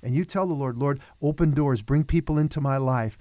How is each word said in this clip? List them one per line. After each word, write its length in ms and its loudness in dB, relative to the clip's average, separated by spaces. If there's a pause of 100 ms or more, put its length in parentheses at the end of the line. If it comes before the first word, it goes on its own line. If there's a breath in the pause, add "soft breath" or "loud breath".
and 100 -4
you 120 2
tell 240 -4
the 60 -2
Lord, 220 -4
"Lord, 220 0 (240 soft breath)
open 300 2
doors, 320 0
bring 180 2
people 340 0
into 240 0
my 180 0
life." 420 -2